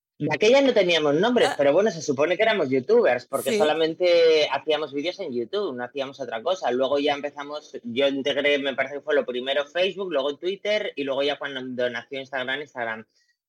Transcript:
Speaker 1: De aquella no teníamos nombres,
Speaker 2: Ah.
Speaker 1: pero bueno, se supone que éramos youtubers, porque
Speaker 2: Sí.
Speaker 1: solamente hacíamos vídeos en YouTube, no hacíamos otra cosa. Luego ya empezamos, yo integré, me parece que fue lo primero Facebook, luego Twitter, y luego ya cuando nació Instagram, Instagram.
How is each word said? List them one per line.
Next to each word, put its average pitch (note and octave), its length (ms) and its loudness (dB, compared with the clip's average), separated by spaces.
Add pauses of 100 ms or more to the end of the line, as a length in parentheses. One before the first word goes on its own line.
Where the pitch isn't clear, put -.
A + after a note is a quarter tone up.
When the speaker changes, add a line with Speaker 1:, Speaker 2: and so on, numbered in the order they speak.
(200)
Speaker 1:
De D3 140 -2
aquella A#3 280 6
no B3+ 120 4
teníamos E3 400 4
nombres, F#3+ 380 2
Speaker 2:
Ah. - 40 -6
Speaker 1:
pero C#3 160 4
bueno, G3+ 200 4
se E3 100 -10
supone D3+ 340 0
que F#3 60 -2
éramos G#3 280 2
youtubers, C3+ 560 2
porque C3 260 -2
Speaker 2:
Sí. - 0 -
Speaker 1:
solamente D#3+ 960 4
hacíamos D3 420 -2
vídeos D#3 280 -6
en E3 120 -8
YouTube, B2+ 440 -4
no B2 80 -8
hacíamos C3+ 360 -10
otra A2+ 220 -8
cosa. D#3+ 300 -2
Luego C3 260 0
ya C#3+ 160 0
empezamos, C#3+ 680 -10
yo A#2+ 240 0
integré, C#3 500 0
me C3+ 160 -4
parece C3+ 220 -4
que C#3 60 -10
fue D3+ 120 -2
lo C3+ 100 2
primero C3 420 -4
Facebook, F#3 460 -4
luego C#3 240 -2
Twitter, G3 600 -4
y C#3+ 80 -4
luego C3+ 180 -2
ya C#3+ 160 -2
cuando B2+ 500 -4
nació A#2+ 300 -8
Instagram, C3 440 -6
Instagram. A#2 440 -8 (420)